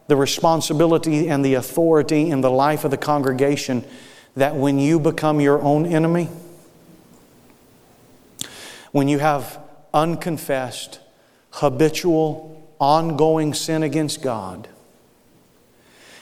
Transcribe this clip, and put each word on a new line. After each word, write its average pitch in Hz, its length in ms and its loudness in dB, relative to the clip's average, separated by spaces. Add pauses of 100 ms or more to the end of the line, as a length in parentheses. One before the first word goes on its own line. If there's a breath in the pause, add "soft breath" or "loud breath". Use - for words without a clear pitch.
the 147 80 4
responsibility 160 1120 2
and 139 140 0
the 135 120 2
authority 156 760 2
in 135 120 0
the 127 100 2
life 143 320 2
of 139 80 -2
the 135 60 0
congregation 139 880 0 (520 loud breath)
that 135 200 0
when 139 220 0
you 151 220 2
become 151 400 0
your 143 220 4
own 147 240 2
enemy, 170 440 0 (2500 loud breath)
when 143 160 0
you 143 120 0
have 143 400 -2 (340)
unconfessed, 151 1040 -4 (520 soft breath)
habitual, 156 1160 -2 (100)
ongoing 156 760 2
sin 160 280 -4
against 151 400 -4
God, 104 460 -8 (1500 loud breath)